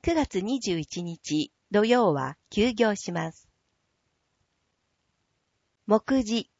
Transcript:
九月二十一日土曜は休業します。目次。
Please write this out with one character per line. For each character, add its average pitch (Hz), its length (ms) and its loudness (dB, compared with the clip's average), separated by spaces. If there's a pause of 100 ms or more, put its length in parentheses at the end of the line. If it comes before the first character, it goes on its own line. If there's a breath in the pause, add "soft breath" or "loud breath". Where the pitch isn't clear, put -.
九 339 140 -2
月 269 260 0
二 233 180 -2
十 180 200 -2
一 160 240 -8
日 165 500 -4 (180)
土 208 140 4
曜 226 300 4
は 135 240 -6 (100)
休 233 240 0
業 214 220 2
し - 180 -8
ま 165 180 -4
す。 - 160 -20 (2500)
目 214 160 4 (240)
次。 220 360 -4